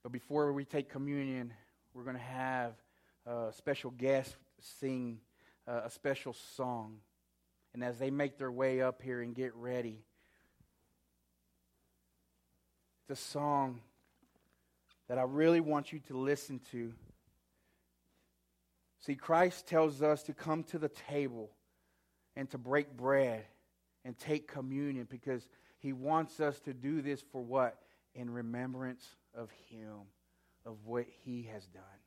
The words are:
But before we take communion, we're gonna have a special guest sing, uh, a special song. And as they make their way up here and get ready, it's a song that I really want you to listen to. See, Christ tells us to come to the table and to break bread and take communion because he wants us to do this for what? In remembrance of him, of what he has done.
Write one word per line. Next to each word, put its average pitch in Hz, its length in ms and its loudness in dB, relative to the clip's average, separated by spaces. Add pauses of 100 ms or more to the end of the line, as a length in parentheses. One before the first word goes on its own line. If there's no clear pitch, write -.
But 120 100 -12
before 143 400 2
we 139 120 0
take 139 260 -2
communion, 135 600 -2 (420)
we're 123 100 -12
gonna 127 140 -6
have 127 560 -2 (520)
a 117 260 -2
special 139 380 -2
guest 131 460 2 (240)
sing, 123 600 -4 (460)
uh, 120 180 -4
a 117 60 -8
special 139 420 -2 (240)
song. 113 420 -4 (760)
And 120 100 -6
as 120 160 -2
they 135 120 0
make 139 280 0
their 131 140 -4
way 131 300 4
up 127 200 0
here 123 200 -4
and 120 120 -6
get 123 200 -4
ready, 117 500 -6 (3000)
it's 135 180 -8
a - 20 -10
song 139 580 2 (1300)
that 123 100 0
I 127 40 4
really 156 380 6
want 151 320 0
you 156 160 -8
to 131 80 -4
listen 135 440 0 (120)
to. 117 200 -4 (2000)
See, 143 140 -2
Christ 165 520 4
tells 156 340 6
us 151 240 6
to 156 80 -6
come 160 320 -2
to 165 140 -6
the 151 100 0
table 135 640 -4 (840)
and 135 140 -4
to 135 80 -6
break 135 380 2
bread 123 480 4 (600)
and 127 140 -8
take 151 300 -2
communion 135 600 -4
because 123 360 -4 (320)
he 135 140 -4
wants 156 480 0
us 143 200 2
to 139 120 -8
do 139 300 -2
this 139 200 -2 (100)
for 131 100 -6
what? 123 360 2 (360)
In 123 160 -8
remembrance 123 760 -6 (300)
of 117 160 -10 (180)
him, 107 380 -14 (580)
of 113 220 -12
what 120 180 0 (200)
he 123 180 -6 (100)
has 101 140 -12
done. 95 160 -20 (240)